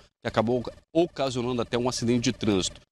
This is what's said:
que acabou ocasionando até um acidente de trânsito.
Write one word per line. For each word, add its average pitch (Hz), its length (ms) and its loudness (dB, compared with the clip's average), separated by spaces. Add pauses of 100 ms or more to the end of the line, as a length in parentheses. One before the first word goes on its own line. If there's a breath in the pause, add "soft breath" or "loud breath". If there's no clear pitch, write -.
(220 soft breath)
que - 60 -8
acabou 117 360 0 (280)
ocasionando 127 680 0
até 117 160 -2
um 120 100 0
acidente 123 360 0
de 117 100 0
trânsito. 101 480 0 (100)